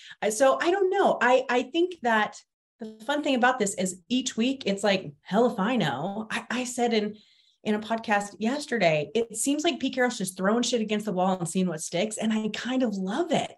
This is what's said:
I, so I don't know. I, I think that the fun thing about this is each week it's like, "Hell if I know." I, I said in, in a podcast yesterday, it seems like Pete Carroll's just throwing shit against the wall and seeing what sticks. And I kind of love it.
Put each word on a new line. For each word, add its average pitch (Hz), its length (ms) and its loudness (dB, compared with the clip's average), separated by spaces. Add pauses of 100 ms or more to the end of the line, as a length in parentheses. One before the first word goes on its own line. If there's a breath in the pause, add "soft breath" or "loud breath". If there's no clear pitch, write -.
(200 loud breath)
I, 202 100 0
so 269 300 4
I 339 120 2
don't 381 180 2
know. 370 300 4
I, 254 280 4
I 254 140 2
think 339 400 0
that 220 340 0 (440)
the 220 160 -12 (100)
fun 294 160 0
thing 285 140 2
about 240 240 2
this 196 140 -2
is - 340 -4
each - 280 -2
week 262 300 -2
it's 196 160 -2
like, 190 300 0 (100)
"Hell 226 240 2
if 233 140 -2
I 233 160 0
know." 185 520 -2
I, 226 220 -6
I 247 140 -4
said 240 280 0
in, 208 220 0 (480 soft breath)
in 214 140 0
a - 20 -4
podcast 214 600 -2
yesterday, 208 760 0
it 226 220 -2
seems 285 260 0
like 330 160 0
Pete 262 160 -4
Carroll's 247 240 0
just 185 180 -6
throwing 214 280 2
shit 240 160 0
against 208 260 -2
the 208 60 -2
wall 185 260 2
and 170 100 -4
seeing 185 200 0
what 160 140 -4
sticks. 208 340 -4
And 220 160 -2
I 220 200 -2
kind 247 300 -2
of 214 140 0
love 220 340 -2
it. 208 280 0